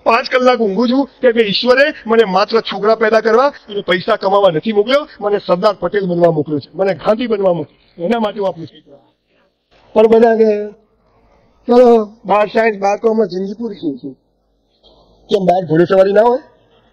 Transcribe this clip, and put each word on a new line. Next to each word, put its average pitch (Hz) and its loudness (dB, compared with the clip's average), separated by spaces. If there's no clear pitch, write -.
પાંચ 233 0
કલાક 254 2
ઊંઘું 226 -2
છું, 269 -2
કેમ 254 4
કે 226 0
ઈશ્વરે 254 0
મને 226 2
માત્ર 208 -2
છોકરા 208 -2
પેદા 220 0
કરવા 226 2
અને 208 -8
પૈસા 185 -2
કમાવા 196 2
નથી 160 -4
મોકલ્યો, 254 -2
મને 208 -2
સરદાર 185 0
પટેલ 190 -6
બનવા 170 2
મોકલ્યો 151 -6
છે, - -14
મને 190 -2
ગાંધી 226 -4
બનવા 196 -2
મોકલ્યો. - -10
એના 233 -2
માટે 240 -4
હું 196 -4
આપણું 165 -10
શીખ. - -20
પણ 220 4
બધા 226 4
કે, 208 0
"ચલો, 240 4
બાર 202 0
સાયન્સ, 220 -2
બાર 196 -2
કોમર્સ, 220 -2
જિંદગી 190 -8
પૂરી 226 -10
થઈ 143 -8
છે." 135 -16
કેમ 196 0
બહાર 175 0
ઘોડેસવારી 190 2
ના 208 4
હોય, 240 2